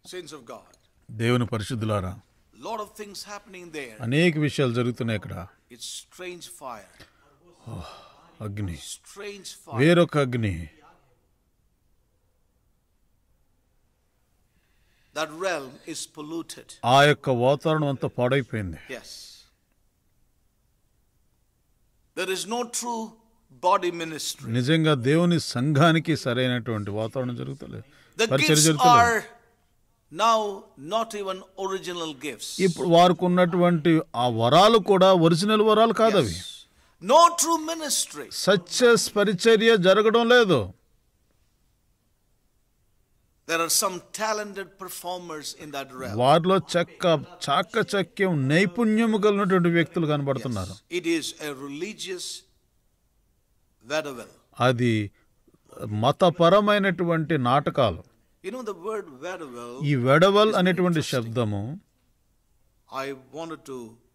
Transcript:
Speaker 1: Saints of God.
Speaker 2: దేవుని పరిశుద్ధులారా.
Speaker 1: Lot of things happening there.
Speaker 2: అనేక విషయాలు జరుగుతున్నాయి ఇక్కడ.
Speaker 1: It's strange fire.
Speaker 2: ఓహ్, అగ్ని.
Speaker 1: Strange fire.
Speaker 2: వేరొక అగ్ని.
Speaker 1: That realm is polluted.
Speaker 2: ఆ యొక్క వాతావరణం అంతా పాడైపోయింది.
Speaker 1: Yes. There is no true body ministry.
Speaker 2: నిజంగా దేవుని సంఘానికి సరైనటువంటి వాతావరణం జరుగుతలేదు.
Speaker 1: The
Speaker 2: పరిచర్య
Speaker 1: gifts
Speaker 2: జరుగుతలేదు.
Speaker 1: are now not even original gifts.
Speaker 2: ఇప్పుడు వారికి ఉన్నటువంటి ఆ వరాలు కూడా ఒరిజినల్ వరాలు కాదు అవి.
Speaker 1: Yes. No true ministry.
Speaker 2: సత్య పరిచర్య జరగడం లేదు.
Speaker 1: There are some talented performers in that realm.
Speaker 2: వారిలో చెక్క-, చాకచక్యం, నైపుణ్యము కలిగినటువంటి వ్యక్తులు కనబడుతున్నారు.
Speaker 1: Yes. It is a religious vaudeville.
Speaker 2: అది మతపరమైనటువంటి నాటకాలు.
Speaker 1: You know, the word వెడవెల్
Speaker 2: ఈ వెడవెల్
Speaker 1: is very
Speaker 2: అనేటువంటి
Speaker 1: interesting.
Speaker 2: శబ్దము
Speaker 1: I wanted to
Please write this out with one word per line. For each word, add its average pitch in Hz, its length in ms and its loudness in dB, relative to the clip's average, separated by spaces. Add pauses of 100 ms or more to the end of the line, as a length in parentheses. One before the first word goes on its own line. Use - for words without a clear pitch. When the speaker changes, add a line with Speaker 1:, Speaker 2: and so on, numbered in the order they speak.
Speaker 1:
Saints 170 280 -16
of 139 120 -20
God. 104 260 -18 (380)
Speaker 2:
దేవుని 117 380 0
పరిశుద్ధులారా. 104 680 -4 (400)
Speaker 1:
Lot 196 260 -10
of 208 100 -12 (100)
things 202 240 -14
happening 190 480 -18
there. 135 300 -12
Speaker 2:
అనేక 151 380 0
విషయాలు 139 340 -2
జరుగుతున్నాయి 117 460 -4
ఇక్కడ. 95 160 -12 (360)
Speaker 1:
It's 120 160 -18 (120)
strange 180 460 -18 (140)
fire. 110 340 -16 (760)
Speaker 2:
ఓహ్, 107 240 -14 (500)
అగ్ని. 101 360 -8 (120)
Speaker 1:
Strange 202 640 -16
fire. - 240 -12
Speaker 2:
వేరొక 165 380 4
అగ్ని. 120 380 -2 (4000)
Speaker 1:
That 151 200 -4
realm 160 360 -6 (140)
is 156 220 -12
polluted. 156 600 -14 (280)
Speaker 2:
ఆ 139 80 8
యొక్క 147 340 2
వాతావరణం 147 520 0
అంతా 135 200 -6
పాడైపోయింది. 120 680 -4 (100)
Speaker 1:
Yes. 123 200 -14 (3000)
There 180 140 -4
is 175 140 -4
no 233 160 -4 (180)
true 233 220 -8 (640)
body 180 280 2
ministry. 160 600 -10
Speaker 2:
నిజంగా 151 500 2
దేవుని 165 440 4
సంఘానికి 151 720 2
సరైనటువంటి 120 760 -2
వాతావరణం 117 460 -6
జరుగుతలేదు. 131 480 -12 (320)
Speaker 1:
The 226 100 0
Speaker 2:
పరిచర్య 151 280 2
Speaker 1:
gifts 151 140 4
Speaker 2:
జరుగుతలేదు. 240 340 6
Speaker 1:
are 233 160 2 (920)
now 220 280 2 (540)
not 226 220 -2
even 190 220 -8 (200)
original 180 520 -6 (160)
gifts. 127 240 -12 (100)
Speaker 2:
ఇప్పుడు 170 300 0
వారికి 175 360 6
ఉన్నటువంటి 175 640 2 (240)
ఆ 120 100 0 (160)
వరాలు 185 380 6 (100)
కూడా 190 200 6 (160)
ఒరిజినల్ 208 440 2
వరాలు 214 320 4
కాదు 214 180 4
అవి. 101 160 -2
Speaker 1:
Yes. 92 140 -14 (520)
No 247 200 6 (200)
true 330 180 0 (120)
ministry. 277 560 -8 (180)
Speaker 2:
సత్య - 360 0 (360)
పరిచర్య 220 560 4 (140)
జరగడం 214 460 4
లేదు. 202 260 4 (3000)
Speaker 1:
There 165 160 0
are 160 100 -2 (100)
some 185 120 -2 (180)
talented 208 540 -6 (100)
performers 175 760 -12
in 156 180 -16
that 139 200 -10
realm. 127 260 -10
Speaker 2:
వారిలో 160 400 4 (160)
చెక్క-, 175 340 -2 (380)
చాకచక్యం, 190 880 -2 (160)
నైపుణ్యము 214 720 2
కలిగినటువంటి 196 460 2
వ్యక్తులు 170 380 0
కనబడుతున్నారు. 131 680 -4
Speaker 1:
Yes. - 80 -20 (160)
It 160 80 -10
is 165 180 -2 (220)
a 147 40 -8 (140)
religious 175 600 -10 (1600)
vaudeville. 135 460 -6 (260)
Speaker 2:
అది 123 360 2 (1120)
మతపరమైనటువంటి 175 1300 2 (140)
నాటకాలు. 131 520 0 (440)
Speaker 1:
You 196 80 -8
know, 254 140 -10
the 196 180 -10
word 208 220 -8 (160)
వెడవెల్ 127 520 -12 (140)
Speaker 2:
ఈ - 20 2 (140)
వెడవెల్ 196 460 4
Speaker 1:
is 214 40 -2
very 202 60 2
Speaker 2:
అనేటువంటి 180 400 0
Speaker 1:
interesting. 127 240 -4
Speaker 2:
శబ్దము 110 360 -4 (1400)
Speaker 1:
I 139 100 -8 (220)
wanted 160 320 -12
to 135 100 -12 (380)